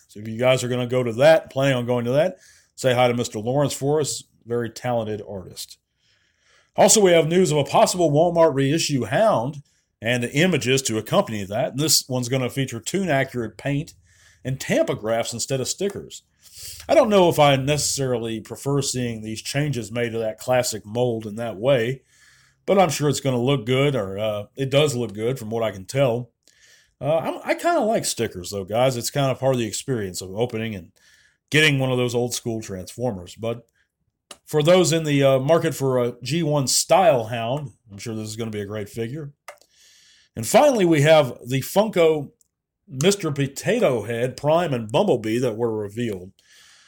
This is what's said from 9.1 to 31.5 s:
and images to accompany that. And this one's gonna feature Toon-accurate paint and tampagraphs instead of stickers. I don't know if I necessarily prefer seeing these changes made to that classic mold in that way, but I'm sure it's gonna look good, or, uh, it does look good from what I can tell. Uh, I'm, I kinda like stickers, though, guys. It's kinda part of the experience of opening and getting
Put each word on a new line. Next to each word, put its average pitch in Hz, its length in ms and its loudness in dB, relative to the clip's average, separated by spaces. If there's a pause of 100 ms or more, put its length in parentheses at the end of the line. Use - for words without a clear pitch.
and 120 240 0
images 135 560 2
to 110 160 -4
accompany 110 480 -2
that. 104 260 -4
And 123 80 -8
this 151 300 0
one's 127 180 -2
gonna 127 220 -2
feature 117 320 -4
Toon-accurate 135 760 -2
paint 143 360 -4 (500)
and 131 160 -6
tampagraphs 113 720 -2
instead 127 300 -4
of 117 80 -4
stickers. - 540 -8 (640)
I - 60 -8
don't 277 160 2
know 190 200 6
if 143 100 2
I 143 160 6
necessarily 131 840 -2
prefer 139 400 -4
seeing 120 400 -4
these 110 200 -10
changes 123 500 -4
made 120 200 -4
to 113 80 -4
that 110 180 -4
classic 120 480 -2
mold 113 400 -2
in 104 100 -10
that 113 220 -8
way, 123 440 0 (640)
but 196 120 4
I'm 180 120 6
sure 139 180 -2
it's 139 140 0
gonna 127 200 0
look 127 240 0
good, 135 300 2
or, 98 240 -4
uh, 104 240 -4 (120)
it 135 140 -4
does 139 260 2
look 117 180 -4
good 117 260 -4
from 110 100 -10
what 113 140 -2
I 107 80 -2
can 95 140 -14
tell. 123 460 -2 (680)
Uh, 151 180 -2
I'm, 285 260 -4
I 302 120 -2
kinda 330 240 0
like 214 240 0
stickers, 95 460 -6
though, 98 160 -6
guys. 120 320 0
It's 113 120 -6
kinda 135 260 -2
part 131 200 0
of 123 40 0
the 113 60 -2
experience 101 560 -6
of 92 140 -12
opening 113 400 -4
and - 160 -14 (580)
getting 147 300 4